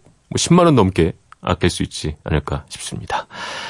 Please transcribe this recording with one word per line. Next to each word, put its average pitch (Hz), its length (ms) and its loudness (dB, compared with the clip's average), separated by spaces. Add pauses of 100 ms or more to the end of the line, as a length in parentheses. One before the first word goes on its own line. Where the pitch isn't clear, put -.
(280)
뭐 - 80 -4
십만 175 300 4
원 147 80 6
넘게 92 380 4 (280)
아낄 90 300 0
수 - 120 -4
있지 - 420 -6
않을까 71 440 -4
싶습니다. - 580 -10 (440)